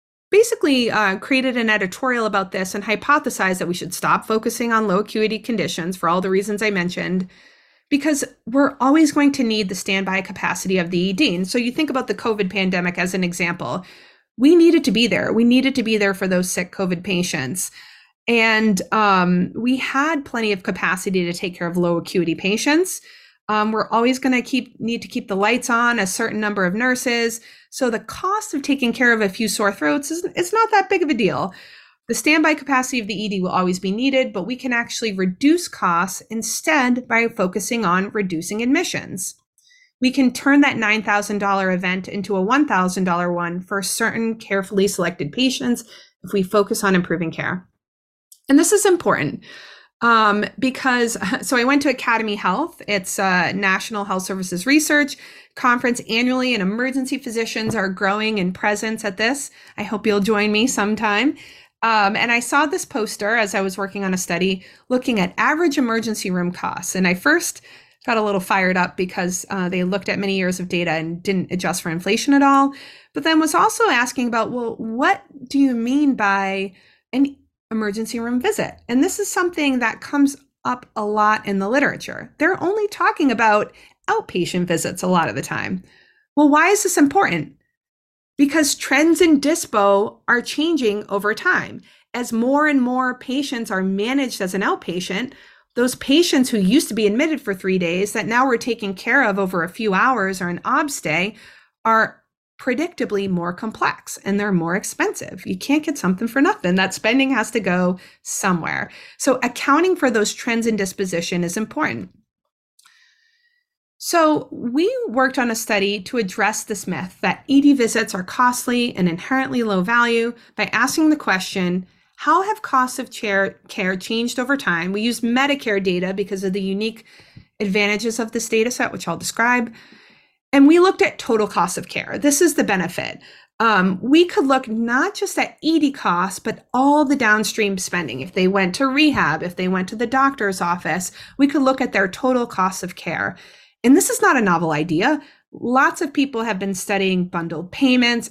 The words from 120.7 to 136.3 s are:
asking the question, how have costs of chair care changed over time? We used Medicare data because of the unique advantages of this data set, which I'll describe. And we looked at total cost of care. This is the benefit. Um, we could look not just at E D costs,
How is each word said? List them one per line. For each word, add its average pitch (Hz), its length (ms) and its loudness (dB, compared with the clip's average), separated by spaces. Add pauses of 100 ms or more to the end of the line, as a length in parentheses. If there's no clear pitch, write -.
asking 277 380 2
the 302 40 4
question, 185 680 -2 (300)
how 330 260 2
have 415 220 -4
costs 254 340 0
of 247 140 -10
chair 196 560 -2
care 190 280 -4
changed 233 440 -4
over 262 180 0
time? 175 340 -2
We 208 100 -2
used 233 200 -2
Medicare 247 640 0
data 185 320 -2
because 196 280 -6
of 190 100 -2
the 202 80 -4
unique 208 440 -4 (540)
advantages 208 600 0
of 226 120 -4
this 226 180 -4
data 226 220 2
set, - 200 -4
which 185 160 -10
I'll 170 100 -4
describe. 233 540 0 (800)
And 277 160 8
we 330 120 8
looked 381 240 4
at - 160 -4
total 214 280 0
cost 196 300 0
of 185 100 -8
care. - 300 -8
This 285 240 4
is 339 140 4
the 269 80 2
benefit. 185 560 -2 (400)
Um, 190 420 2
we 311 240 6
could 349 220 0
look 262 200 2
not 233 460 0
just - 240 -4
at - 240 -4
E 320 160 2
D 285 140 2
costs, 185 480 -2